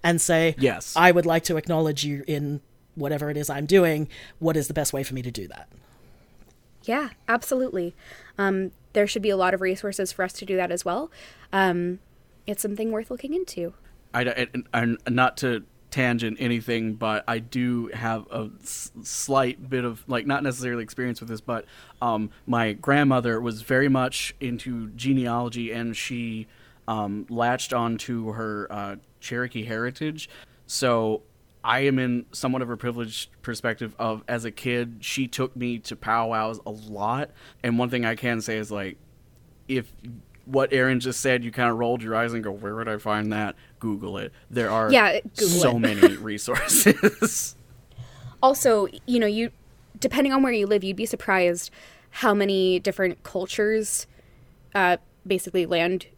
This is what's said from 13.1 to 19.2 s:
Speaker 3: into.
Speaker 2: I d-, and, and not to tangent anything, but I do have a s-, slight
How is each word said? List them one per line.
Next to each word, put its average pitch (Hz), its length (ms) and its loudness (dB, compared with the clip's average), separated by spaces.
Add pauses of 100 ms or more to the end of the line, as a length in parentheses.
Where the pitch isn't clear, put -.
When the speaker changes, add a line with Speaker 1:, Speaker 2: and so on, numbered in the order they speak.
Speaker 3:
into. 185 400 -4 (400)
Speaker 2:
I 120 120 0
d-, 123 280 -2
and, 123 200 -6
and 117 240 2 (120)
not 127 280 2
to 120 260 -2 (280)
tangent 117 480 0
anything, 117 560 -2
but 107 320 -2
I 117 120 -2
do 120 540 -2
have 113 380 -4
a 110 180 -6 (120)
s-, - 300 -12 (100)
slight 131 680 -2